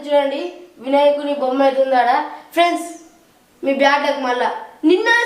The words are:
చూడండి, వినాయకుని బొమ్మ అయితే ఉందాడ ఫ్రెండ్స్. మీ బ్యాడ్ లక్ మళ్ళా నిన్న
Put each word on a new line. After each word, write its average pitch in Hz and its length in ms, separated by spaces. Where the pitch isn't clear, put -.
చూడండి, 285 340
వినాయకుని 285 480
బొమ్మ 262 240
అయితే 269 180
ఉందాడ 247 240
ఫ్రెండ్స్. 339 340
మీ 269 160
బ్యాడ్ 277 260
లక్ 277 200
మళ్ళా 240 220
నిన్న 427 200